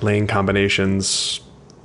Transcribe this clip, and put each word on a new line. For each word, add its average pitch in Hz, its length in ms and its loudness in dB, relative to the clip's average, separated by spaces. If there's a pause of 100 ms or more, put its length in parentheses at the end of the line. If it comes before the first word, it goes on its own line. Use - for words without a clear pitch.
laying 104 260 0
combinations 98 1120 0 (440)